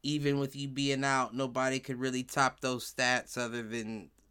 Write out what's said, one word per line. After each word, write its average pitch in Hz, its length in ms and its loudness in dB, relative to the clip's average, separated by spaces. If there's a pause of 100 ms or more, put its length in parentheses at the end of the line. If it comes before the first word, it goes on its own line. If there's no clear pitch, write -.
even 143 340 2
with 139 160 -2
you 139 140 -6
being 139 380 0
out, 131 280 2
nobody 131 460 0
could 131 200 -6
really 127 240 0
top 131 360 2
those 127 320 -2
stats 127 460 2
other 120 260 -2
than 110 460 -6 (220)